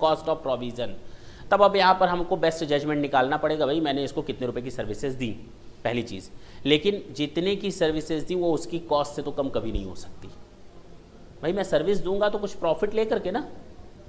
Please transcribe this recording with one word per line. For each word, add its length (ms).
cost 280
of 140
provision। 600
तब 120
अब 140
यहाँ 240
पर 80
हमको 280
best 280
judgment 360
निकालना 360
पड़ेगा, 300
"भाई 140
मैंने 240
इसको 180
कितने 240
रुपए 160
की 80
services 440
दी?" 140
पहली 180
चीज़, 260
लेकिन 360
जितने 400
की 160
services 520
दी 100
वो 180
उसकी 260
कॉस्ट 280
से 60
तो 100
कम 180
कभी 220
नहीं 120
हो 120
सकती। 320
भाई 100
मैं 120
service 360
दूंगा 280
तो 100
कुछ 180
profit 380
लेकर 240
के 120
ना, 160